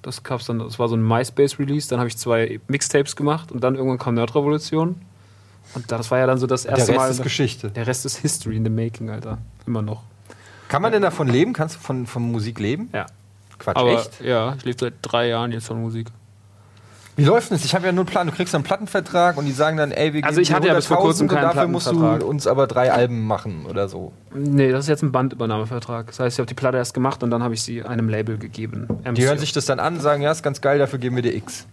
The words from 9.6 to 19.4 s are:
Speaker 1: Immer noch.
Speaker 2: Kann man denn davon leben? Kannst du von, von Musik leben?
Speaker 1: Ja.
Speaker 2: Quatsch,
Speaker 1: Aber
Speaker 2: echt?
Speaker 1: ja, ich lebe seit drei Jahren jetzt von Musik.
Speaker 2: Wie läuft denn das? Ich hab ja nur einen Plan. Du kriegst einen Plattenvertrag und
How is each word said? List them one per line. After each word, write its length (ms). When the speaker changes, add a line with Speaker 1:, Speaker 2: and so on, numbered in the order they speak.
Speaker 1:
Immer 140
noch. 220
Speaker 2:
Kann 140
man 100
denn 100
davon 240
leben? 280
Kannst 220
du 40
von, 260
von 240
Musik 300
leben? 320
Speaker 1:
Ja. 140
Speaker 2:
Quatsch, 180
Speaker 1:
Aber 160
Speaker 2:
echt? 280
Speaker 1:
ja, 360
ich 80
lebe 140
seit 220
drei 280
Jahren 240
jetzt 140
von 140
Musik. 280
Speaker 2:
Wie 60
läuft 260
denn 60
das? 80
Ich 100
hab 100
ja 60
nur 120
einen 60
Plan. 200
Du 40
kriegst 220
einen 80
Plattenvertrag 760
und 60